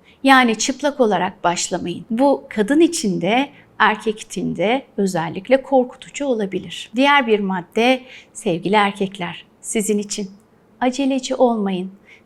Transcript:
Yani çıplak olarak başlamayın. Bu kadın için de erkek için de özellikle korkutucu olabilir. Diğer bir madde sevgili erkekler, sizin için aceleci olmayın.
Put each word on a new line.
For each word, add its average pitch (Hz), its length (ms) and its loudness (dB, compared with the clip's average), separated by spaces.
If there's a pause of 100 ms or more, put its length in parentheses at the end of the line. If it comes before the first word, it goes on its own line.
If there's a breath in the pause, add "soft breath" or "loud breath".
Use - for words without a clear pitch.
(220 soft breath)
Yani 254 360 6
çıplak 285 420 -2
olarak 190 440 0
başlamayın. 175 640 -4
Bu 262 380 2
kadın 254 320 0
için 208 400 2
de 233 280 0 (300 loud breath)
erkek 214 420 0
için 165 360 -8
de 226 260 0 (140)
özellikle 190 680 -2
korkutucu 262 640 -2
olabilir. 196 720 -6
Diğer 277 300 4
bir 208 140 2
madde 214 600 0 (320 loud breath)
sevgili 175 420 -2
erkekler, 196 680 -2 (160)
sizin 208 380 -2
için 202 320 -8 (500)
aceleci 262 540 -2
olmayın. 196 560 0 (360 soft breath)